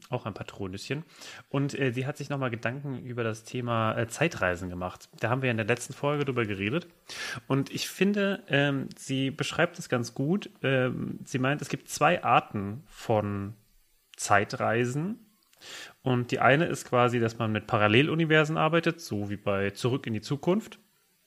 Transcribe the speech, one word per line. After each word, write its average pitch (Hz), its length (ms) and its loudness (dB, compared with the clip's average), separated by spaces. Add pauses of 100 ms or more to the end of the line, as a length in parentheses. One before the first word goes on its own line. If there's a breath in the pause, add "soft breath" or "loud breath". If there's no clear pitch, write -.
auch 123 160 -4
ein 104 80 -6
Patronüschen. 101 720 -8 (460 loud breath)
Und, 139 280 -2
äh, 135 140 2
sie 127 140 -4
hat 143 120 -6
sich 143 120 -10
nochmal 135 200 -2
Gedanken 123 500 -4
über 120 240 -6
das 113 200 -4
Thema, 117 540 0
äh, 113 100 0
Zeitreisen 92 600 0
gemacht. 90 400 -8 (100)
Da 113 100 -2
haben 131 120 2
wir 127 100 2
in 113 60 0
der 113 80 0
letzten 120 280 -2
Folge 143 320 -2
drüber 123 200 0
geredet. 104 420 -2 (600 loud breath)
Und 135 240 0
ich - 180 -6
finde, 202 580 0
ähm, 139 500 2
sie 135 340 -2
beschreibt 151 480 -2
es - 100 -14
ganz 120 240 -2
gut. 160 360 0 (140)
Ähm, 127 640 0
sie - 140 -4
meint, 135 220 0
es - 80 -8
gibt - 200 -6
zwei 160 340 2
Arten 113 640 0
von 101 680 -2 (640)
Zeitreisen. 123 1120 0 (760 loud breath)
Und 123 280 0
die - 80 0
eine 143 260 6
ist - 200 -4
quasi, 123 340 4
dass 113 180 0
man 110 140 0
mit 107 160 -2
Paralleluniversen 151 880 4
arbeitet, 160 440 2
so 104 280 -4
wie 101 80 -4
bei 98 340 0
Zurück 123 360 -2
in 117 60 -2
die 107 80 -4
Zukunft. 175 580 -2 (480)